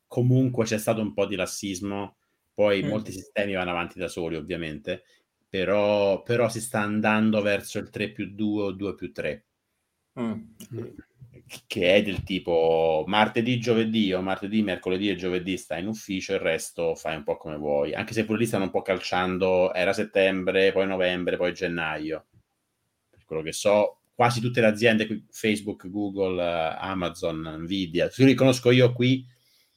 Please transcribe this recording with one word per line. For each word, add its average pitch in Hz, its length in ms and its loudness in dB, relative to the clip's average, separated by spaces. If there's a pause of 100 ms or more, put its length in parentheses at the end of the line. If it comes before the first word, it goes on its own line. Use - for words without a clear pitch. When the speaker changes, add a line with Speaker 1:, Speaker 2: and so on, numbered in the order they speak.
Speaker 1:
comunque 123 560 2
c'è 107 140 -2
stato 110 220 0
un 104 140 -4
po' 101 120 0
di 98 100 -6
lassismo, 98 800 -6 (360)
poi 104 300 2
Speaker 2:
Mm. 95 60 -2
Speaker 1:
molti 107 240 -4
sistemi 101 420 -4
vanno 90 160 -2
avanti 87 300 -4
da 87 80 -4
soli, 82 280 -6
ovviamente, 80 680 -8 (440)
però, 101 760 2
però 120 260 0
si 113 120 -6
sta 113 200 -4
andando 107 600 2
verso 101 360 -2
il 95 120 -10
tre 104 200 -4
più 98 240 -8
due 104 300 -2
o 98 80 -4
due 95 220 -6
più 90 180 -12
tre. 76 320 -6 (720)
Speaker 2:
Mm. 117 140 -4 (420)
Speaker 3:
Mm. 117 100 -8 (840)
Speaker 1:
Che 92 280 4
è 104 80 8
del 95 200 -4
tipo 82 840 2
martedì, 107 520 2
giovedì 110 540 2
o 92 100 -2
martedì, 98 400 -2
mercoledì 92 480 -2
e 92 60 -2
giovedì 90 400 -2
stai 82 260 -8
in 98 60 -6
ufficio, 101 440 -6
il 95 80 -2
resto 82 540 -2
fai 80 220 -6
un 73 80 -10
po' - 120 -2
come 78 200 -10
vuoi, 73 380 0
anche - 200 -6
se 110 100 0
pure 110 140 -2
lì 113 80 2
stanno 104 180 -2
un 90 60 -4
po' 95 120 -2
calciando, 92 920 0
era 90 180 0
settembre, 95 800 2
poi 95 140 2
novembre, 90 500 0
poi 87 160 0
gennaio. 78 760 -6 (840)
Per - 160 -20
quello 80 160 -6
che 78 100 -8
so, 104 460 2 (160)
quasi 120 260 2
tutte 123 200 0
le 110 80 6
aziende, 110 380 4
qui, 107 240 -8
Facebook, 101 580 -4
Google, 95 540 -2
eh, 85 360 -2
Amazon, 82 840 -4
Nvidia, 85 480 -2
se - 160 4
li 135 100 10
conosco 127 360 4
io 123 220 8
qui, 127 340 2 (500)